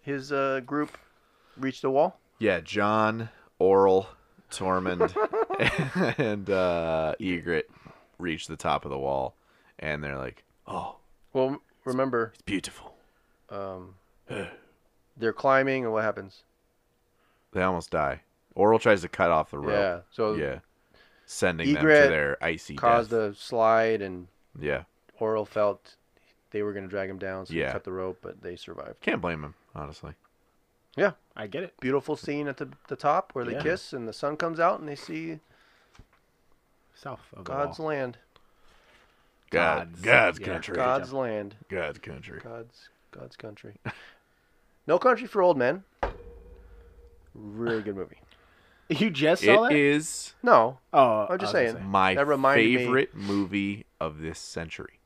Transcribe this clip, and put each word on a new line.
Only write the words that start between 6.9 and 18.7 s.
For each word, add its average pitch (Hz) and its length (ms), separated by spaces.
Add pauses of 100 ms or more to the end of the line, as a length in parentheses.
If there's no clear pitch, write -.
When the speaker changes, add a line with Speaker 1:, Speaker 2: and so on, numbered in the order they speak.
Speaker 2:
Egret 85 500 (480)
reach 82 300
the 78 80
top 73 280
of 76 60
the 67 80
wall, 67 380 (420)
and 76 240
they're 71 160
like, 65 240 (240)
"Oh, 82 300 (360)
Speaker 1:
Well, 131 300 (220)
remember, 127 500
Speaker 2:
it's - 80
beautiful." - 520 (560)
Speaker 1:
um, 95 440 (340)
Speaker 2:
<sighs> - 880
Speaker 1:
they're 113 160
climbing, 135 520
and 113 80
what 110 100
happens? 101 400 (1120)
Speaker 2:
They 92 100
almost 90 280
die. 73 320 (340)
Oral 107 240